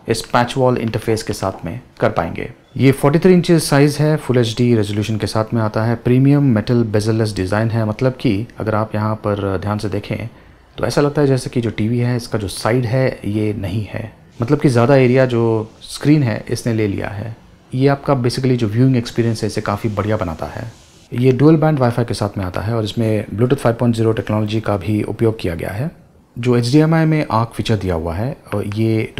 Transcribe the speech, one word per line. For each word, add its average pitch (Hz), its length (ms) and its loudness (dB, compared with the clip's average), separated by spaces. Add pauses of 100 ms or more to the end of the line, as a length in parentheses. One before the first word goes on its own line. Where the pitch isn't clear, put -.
इस 113 140 -2
पैच 120 340 0
वॉल 127 220 2
interface 110 440 -2
के 107 100 -8
साथ 95 320 -6
में 110 160 -10 (200)
कर 113 100 2
पाएंगे। - 400 -4 (260)
ये 131 160 4
फ़ोर्टी 143 260 2
थ्री 185 140 6
inches 170 380 4
size 143 260 4
है, 151 200 2
full 127 220 0
एचडी 120 360 2
resolution 104 420 0
के 104 100 -2
साथ 110 180 0 (100)
में 117 80 0
आता 110 220 0
है, 117 100 2
premium 135 480 4
metal 120 400 2
बेजल-लेस 110 540 0
design 104 340 0
है, 113 140 0
मतलब 107 280 0
कि 107 340 -2 (120)
अगर 107 160 -2
आप 110 200 -2
यहाँ 107 200 -2
पर 98 440 -2
ध्यान 104 200 -4
से 104 100 -6
देखें 104 400 -6 (500)
तो - 60 -2
ऐसा 127 160 0
लगता 143 200 0
है 143 80 2
जैसे 135 220 0
कि 127 100 -2
जो 113 100 -2
टीवी 110 280 -2
है, 123 180 0
इसका 117 220 -6
जो 98 100 -4
साइड 120 380 0
है 131 380 0
ये 107 280 -2
नहीं 98 320 -6
है, 107 280 -10 (300)
मतलब 143 180 -2
कि 160 80 2
ज़्यादा 120 280 4
एरिया 131 300 4
जो 113 440 0 (100)
स्क्रीन 147 420 0
है 113 280 -2
इसने 117 240 -4
ले 110 120 0
लिया 98 220 -4
है। 107 280 -10 (380)
ये 131 140 2
आपका 139 260 0
basically 127 420 0
जो 117 120 0
viewing 127 280 4
experience 117 460 -2
है 110 40 -2
इसे 104 140 -4
काफ़ी 104 300 -2
बढ़िया 104 260 -2
बनाता 87 300 -4
है। - 260 -12 (400)
ये 127 200 2
dual 147 240 6
band 156 220 2
वाईफाई 120 260 2
के 107 100 -4
साथ 104 240 -4
में 95 60 -2
आता 90 160 -6
है 110 160 -2
और 110 80 0
इसमें 110 420 -2
Bluetooth 123 300 0
five 117 200 0
point 120 200 2
zero 110 160 2
technology 110 480 -2
का 104 160 -2
भी 104 260 -2
उपयोग 110 380 -2
किया 87 140 -4
गया 85 160 -6
है। 117 200 -6 (480)
जो 123 180 2
एचडीएमआई 151 480 4
में 156 260 0
आर्क 113 240 0
feature 110 220 -2
दिया 92 180 -2
हुआ 82 200 -4
है 113 220 -6 (180)
और 101 120 -4
ये 110 540 -2